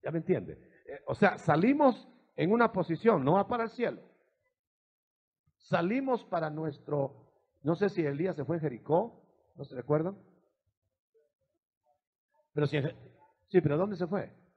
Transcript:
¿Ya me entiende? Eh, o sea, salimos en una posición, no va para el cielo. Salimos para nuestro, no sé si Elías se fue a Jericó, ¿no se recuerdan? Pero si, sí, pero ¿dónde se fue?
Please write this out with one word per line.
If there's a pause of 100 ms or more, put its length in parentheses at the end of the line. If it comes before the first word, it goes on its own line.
¿Ya
me
entiende? (320)
Eh,
o
sea,
salimos (260)
en
una
posición,
no
va
para
el
cielo. (1600)
Salimos
para
nuestro, (320)
no
sé
si
Elías
se
fue
a
Jericó, (280)
¿no
se
recuerdan? (2250)
Pero
si, (680)
sí,
pero
¿dónde
se
fue? (220)